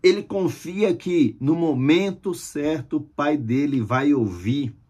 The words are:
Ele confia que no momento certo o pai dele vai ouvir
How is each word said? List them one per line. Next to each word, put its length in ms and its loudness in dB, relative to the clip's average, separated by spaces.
Ele 220 4
confia 680 -2
que 460 0
no 140 2
momento 800 0
certo 640 -6
o 40 -2
pai 360 -2
dele 440 0
vai 320 0
ouvir 640 -2